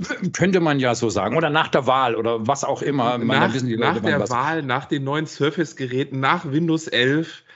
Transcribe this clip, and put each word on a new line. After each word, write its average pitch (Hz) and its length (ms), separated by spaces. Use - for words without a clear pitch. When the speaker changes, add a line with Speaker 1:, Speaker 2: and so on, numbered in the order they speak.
Speaker 1:
Könnte 180 300
man 147 180
ja 123 160
so 117 140
sagen. 101 260
Oder 160 140
nach 151 180
der 143 180
Wahl 127 300
oder 113 320
was 135 160
auch 131 180
immer. 123 360
Man, 117 100
Speaker 2:
Nach, 135 140
Speaker 1:
dann 185 120
wissen 127 140
die 113 80
Leute, 131 200
Speaker 2:
nach - 0
Speaker 1:
wann 202 160
Speaker 2:
der 143 100
Speaker 1:
was 101 80
Speaker 2:
Wahl, 147 340
nach 131 220
den 143 180
neuen 147 220
Surface-Geräten, 139 960
nach 160 280
Windows 160 380
elf. 139 560